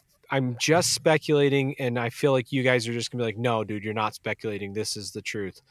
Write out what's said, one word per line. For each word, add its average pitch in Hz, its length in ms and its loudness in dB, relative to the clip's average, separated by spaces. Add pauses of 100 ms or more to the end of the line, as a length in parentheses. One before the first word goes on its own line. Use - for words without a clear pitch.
(300)
I'm 127 300 -2
just 165 340 2
speculating, 143 840 2
and 123 180 -2
I 117 120 -2
feel 139 240 2
like 131 180 0
you 131 120 0
guys 127 240 4
are 117 60 -4
just 117 180 -4
gonna 120 100 -4
be 117 60 0
like, 104 100 -4
"No, 113 260 0
dude, 104 220 -6
you're 107 80 -4
not 107 200 -2
speculating. 101 600 -6
This 107 240 -4
is 98 140 -12
the 107 100 -10
truth." 98 500 -8